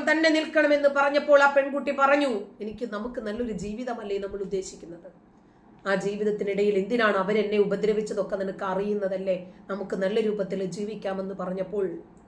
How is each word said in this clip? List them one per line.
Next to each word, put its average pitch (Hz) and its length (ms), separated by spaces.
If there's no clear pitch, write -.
തന്നെ 320 260
നിൽക്കണമെന്ന് 294 600
പറഞ്ഞപ്പോൾ 285 480
ആ - 100
പെൺകുട്ടി 277 460
പറഞ്ഞു, 277 280
"എനിക്ക്, 214 320
നമുക്ക് 240 340
നല്ലൊരു 220 360
ജീവിതമല്ലേ 214 600
നമ്മൾ 196 200
ഉദ്ദേശിക്കുന്നത്? 185 640
ആ - 20
ജീവിതത്തിനിടയിൽ 202 800
എന്തിനാണ് 214 420
അവരെന്നെ 208 420
ഉപദ്രവിച്ചതൊക്കെ 208 720
നിനക്ക് 196 320
അറിയുന്നതല്ലേ? 190 640
നമുക്ക് 196 340
നല്ല 208 240
രൂപത്തിൽ 196 320
ജീവിക്കാമെന്ന്" 196 640
പറഞ്ഞപ്പോൾ 185 440